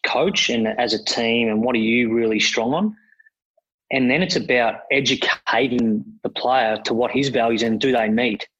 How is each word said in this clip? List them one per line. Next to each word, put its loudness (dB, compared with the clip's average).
coach 0
and 0
as 0
a -4
team, 0
and 0
what 0
are 2
you 2
really 2
strong 0
on? -2
And 2
then 2
it's -2
about 0
educating 0
the -6
player 0
to -2
what 0
his 0
values 0
and 0
do 2
they 2
meet. 0